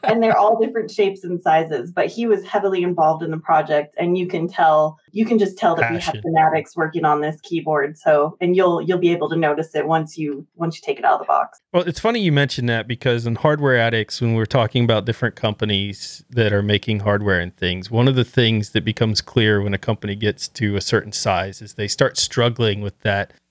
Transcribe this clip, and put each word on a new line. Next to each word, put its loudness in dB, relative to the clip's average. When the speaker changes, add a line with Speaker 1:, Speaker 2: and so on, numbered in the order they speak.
Speaker 1:
And 2
they're 4
all 4
different -2
shapes -2
and -6
sizes, 0
but -2
he -6
was 2
heavily 0
involved 2
in -6
the -4
project, 0
and 0
you -2
can -4
tell, 2
you 0
can 2
just 0
tell 2
that 0
we -2
have -4
Speaker 2:
Passion. -10
Speaker 1:
fanatics 0
working -4
on 2
this -4
keyboard. -2
So, 2
and 2
you'll, 2
you'll 0
be 2
able -2
to -2
notice -2
it 0
once -2
you, -6
once -6
you -18
take -4
it -4
out 4
of -4
the -10
box. -2
Speaker 2:
Well, 2
it's -6
funny -2
you 2
mentioned 0
that, -2
because -2
in -2
Hardware 2
Addicts, 0
when 2
we're 2
talking 2
about 2
different -4
companies -4
that 2
are 2
making 0
hardware 2
and -8
things, -4
one 4
of 4
the 2
things 2
that -2
becomes 0
clear 2
when -4
a -4
company -4
gets -4
to -4
a -2
certain -2
size -2
is -20
they -6
start 0
struggling 0
with -8
that -2